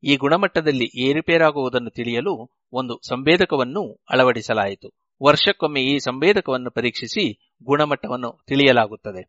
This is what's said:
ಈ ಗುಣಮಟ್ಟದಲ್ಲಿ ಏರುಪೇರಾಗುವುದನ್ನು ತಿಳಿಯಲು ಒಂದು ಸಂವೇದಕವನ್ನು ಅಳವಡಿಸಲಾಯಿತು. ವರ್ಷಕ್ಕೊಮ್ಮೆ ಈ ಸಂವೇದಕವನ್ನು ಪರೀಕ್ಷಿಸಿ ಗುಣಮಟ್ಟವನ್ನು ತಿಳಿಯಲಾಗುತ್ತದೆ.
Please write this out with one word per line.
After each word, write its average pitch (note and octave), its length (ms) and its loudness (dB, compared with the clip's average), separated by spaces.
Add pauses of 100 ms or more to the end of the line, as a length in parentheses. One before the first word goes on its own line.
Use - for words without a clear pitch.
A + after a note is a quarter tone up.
ಈ C#3+ 120 4
ಗುಣಮಟ್ಟದಲ್ಲಿ C#3 920 0
ಏರುಪೇರಾಗುವುದನ್ನು C#3+ 800 0
ತಿಳಿಯಲು A#2 840 -6
ಒಂದು B2 360 -6
ಸಂವೇದಕವನ್ನು C#3+ 1000 0
ಅಳವಡಿಸಲಾಯಿತು. A#2 840 0 (320)
ವರ್ಷಕ್ಕೊಮ್ಮೆ D3+ 580 2
ಈ C#3 180 0
ಸಂವೇದಕವನ್ನು C3 720 -2
ಪರೀಕ್ಷಿಸಿ A#2+ 920 -6
ಗುಣಮಟ್ಟವನ್ನು C3 840 -2
ತಿಳಿಯಲಾಗುತ್ತದೆ. A2+ 800 2